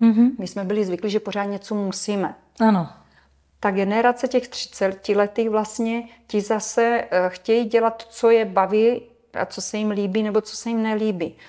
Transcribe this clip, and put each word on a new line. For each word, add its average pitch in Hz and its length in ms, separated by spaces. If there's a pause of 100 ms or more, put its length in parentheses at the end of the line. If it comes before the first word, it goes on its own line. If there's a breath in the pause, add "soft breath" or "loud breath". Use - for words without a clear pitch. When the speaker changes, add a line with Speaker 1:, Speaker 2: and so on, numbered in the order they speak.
Speaker 1:
Mhm. 226 380
Speaker 2:
My 190 80
jsme 196 180
byli 208 200
zvyklí, 185 260
že 208 100
pořád 202 240
něco 202 300
musíme. 196 600 (260)
Speaker 1:
Ano. 202 280 (720 soft breath)
Speaker 2:
Ta 202 100
generace 220 580
těch 247 200
třicetiletých 202 1040
vlastně, 226 580 (180 loud breath)
ti 208 140
zase, 233 720
eh, 180 180
chtějí 226 360
dělat, 226 440
co - 220
je 226 140
baví 202 580 (320)
a - 120
co - 140
se - 180
jim 214 120
líbí, 202 320
nebo 214 180
co - 160
se - 120
jim 226 140
nelíbí. 214 540 (120 soft breath)